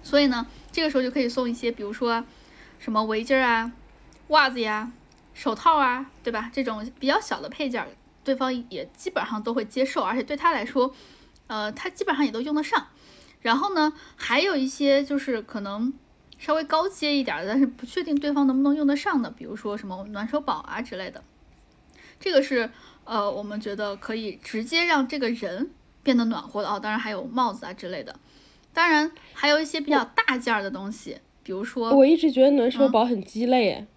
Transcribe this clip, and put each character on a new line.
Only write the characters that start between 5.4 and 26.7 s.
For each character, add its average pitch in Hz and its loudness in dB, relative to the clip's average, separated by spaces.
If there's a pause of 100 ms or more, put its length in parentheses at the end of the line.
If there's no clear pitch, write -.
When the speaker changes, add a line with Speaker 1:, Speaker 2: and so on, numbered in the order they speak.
Speaker 1:
套 320 4
啊， 262 0 (120)
对 240 -4
吧？ 233 -6
这 269 -2
种 220 -6 (120)
比 262 -2
较 302 4
小 - -6
的 151 -10
配 294 -6
件 233 -4
儿， 139 -8 (360)
对 269 0
方 262 -2 (160)
也 175 -10
基 - -10
本 - -4
上 214 -6
都 233 -4
会 233 -2
接 254 -2
受， 269 -2
而 196 -2
且 262 -2
对 285 -6
他 330 2
来 247 -2
说， 254 0 (540)
呃， 214 -4
他 - -8
基 - -8
本 302 0
上 285 2
也 247 2
都 220 -4
用 294 -2
得 302 0
上。 - -2 (520)
然 233 2
后 381 0
呢， 311 2 (240)
还 - 0
有 359 2
一 262 0
些 277 4
就 285 -2
是 254 -4
可 214 -10
能 208 -4 (460)
稍 - -2
微 320 0
高 320 2
阶 294 0
一 269 2
点 208 -4
儿 160 -6
的， 190 -6
但 233 2
是 269 6
不 - -6
确 370 -4
定 302 -2
对 294 0
方 285 4
能 262 4
不 262 2
能 285 4
用 302 0
得 285 4
上 302 0
的， 226 -4
比 - -16
如 202 -12
说 208 -8
什 208 -12
么 190 -10
暖 208 -6
手 294 -2
宝 294 -6
啊 202 -8
之 226 -10
类 185 -10
的。 - -20 (960)
这 381 -4
个 285 6
是， 240 -2 (360)
呃， 214 -2
我 196 -6
们 208 -8
觉 214 -8
得 202 -6
可 214 -10
以 220 -8
直 220 -6
接 330 0
让 294 2
这 302 -6
个 262 -2
人 214 -6 (320)
变 262 4
得 233 4
暖 226 -4
和 - -6
的 180 -4
啊， 202 -2